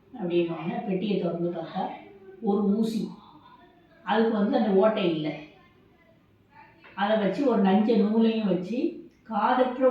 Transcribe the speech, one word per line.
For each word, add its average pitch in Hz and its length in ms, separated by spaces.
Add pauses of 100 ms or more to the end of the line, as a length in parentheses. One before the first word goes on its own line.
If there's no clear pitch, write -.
(140)
அப்படின்னோடனே 170 720
பெட்டியை 190 320
திறந்து 170 340
பார்த்தா 165 320 (580)
ஒரு 202 200 (140)
ஊசி. 220 260 (1040)
அதுக்கு 220 320
வந்து 240 200
அந்த 214 140
ஓட்டை 202 320 (120)
இல்லை. 151 200 (1600)
அதை 208 220
வச்சு 202 280
ஒரு 214 160
நஞ்ச 208 360
நூலையும் 220 500
வச்சு, 185 300 (460)
"காதற்ற 247 680